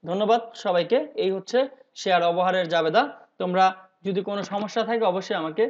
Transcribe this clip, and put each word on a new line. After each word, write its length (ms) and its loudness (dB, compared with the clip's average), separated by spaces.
ধন্যবাদ 320 2
সবাইকে। 340 2
এই 120 0
হচ্ছে 240 -2
share 200 2
অবহারের 420 0
জাবেদা। 280 2
তোমরা 240 2
যদি 220 -2
কোনো 120 -4
সমস্যা 380 -4
থাকে 220 0
অবশ্যই 300 -4
আমাকে 280 0